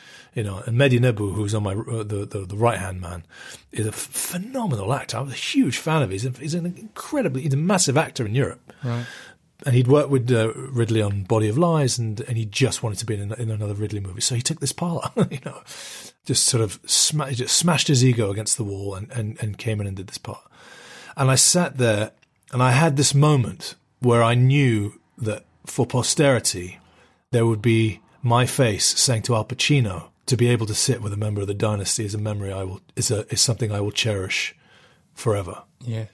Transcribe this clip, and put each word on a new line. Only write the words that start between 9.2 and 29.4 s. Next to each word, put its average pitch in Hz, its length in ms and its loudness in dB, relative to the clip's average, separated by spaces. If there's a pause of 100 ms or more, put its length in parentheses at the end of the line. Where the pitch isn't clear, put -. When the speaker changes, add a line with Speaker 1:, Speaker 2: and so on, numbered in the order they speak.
Speaker 1:
And 123 120 4
he'd 123 100 6
worked 139 240 6
with, 127 220 2
uh, 113 220 2
Ridley 117 480 0
on 101 200 -2
Body 107 260 2
of 107 100 0
Lies, 160 380 2
and, 110 260 -4
and 117 140 -4
he 110 100 -2
just 113 360 0
wanted 104 180 -4
to 113 60 -8
be 107 80 -2
in, 101 200 -6
in 113 160 -4
another 104 240 -4
Ridley 104 260 -4
movie. 95 220 -8
So - 120 0
he 120 80 0
took 160 160 -4
this 135 140 -4
part, 170 440 -4
<laughs> 226 140 2
you 143 140 -6
know, - 180 -14 (600)
just - 220 2
sort 113 180 2
of - 200 -6
sma-, 143 460 0
just 123 260 -2
smashed 165 300 2
his 131 180 6
ego 113 280 2
against 104 240 -4
the 113 80 -4
wall 98 320 -6
and, 98 160 -10
and, 107 280 -6
and 104 160 -4
came 110 240 -4
in 101 60 -4
and 98 100 -8
did 95 120 -10
this - 100 -12
part. - 220 -12 (760)
And 131 140 4
I 131 60 4
sat 151 420 2
there, 110 320 2 (420)
and 123 80 0
I 127 120 4
had 143 240 4
this 139 180 2
moment 139 600 2 (260)
where 117 200 6
I 117 120 4
knew 123 640 4 (200)
that 107 260 -6 (220)
for - 180 0
posterity, 117 920 0 (540)
there 117 120 4
would 113 160 2
be 113 400 2 (220)
my 120 240 4
face 113 400 0 (120)
saying 117 220 2
to 120 140 -2
Al 107 100 0